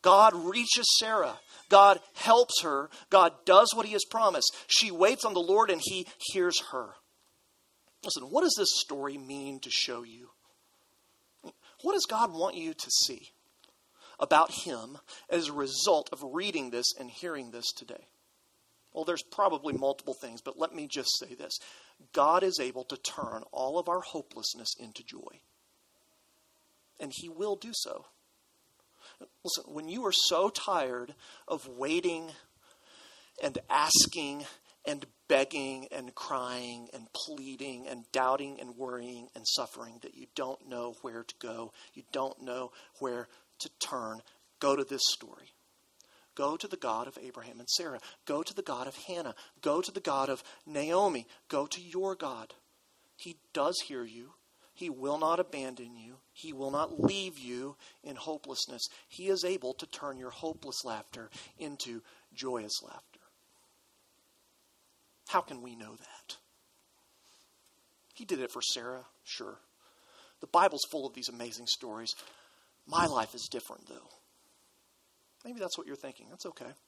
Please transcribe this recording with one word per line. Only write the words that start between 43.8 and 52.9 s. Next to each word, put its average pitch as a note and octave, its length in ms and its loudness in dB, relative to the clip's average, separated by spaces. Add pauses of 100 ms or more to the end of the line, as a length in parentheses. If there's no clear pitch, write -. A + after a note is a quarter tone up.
go C#3 160 4
to C#3 80 0
this C3+ 200 -4
story. - 500 -4 (800)
Go C#3+ 220 -2
to G#3 100 -8
the F#3+ 100 -10
God A#2+ 300 -4
of C3+ 160 -16
Abraham A#2+ 380 -16
and A#2+ 80 -16
Sarah. D3 320 -2 (240)
Go D3 180 -2
to - 120 -10
the G3 80 -8
God B2+ 240 -6
of C3 100 -12 (100)
Hannah. E3 280 -8 (260)
Go G3 220 2
to - 100 -6
the G3 80 -8
God C#3 300 0
of C3 120 -4 (240)
Naomi. D#3 600 0 (220)
Go C#3+ 180 -2
to F3+ 140 -10
your F3+ 340 -4
God. B2 400 -10 (600)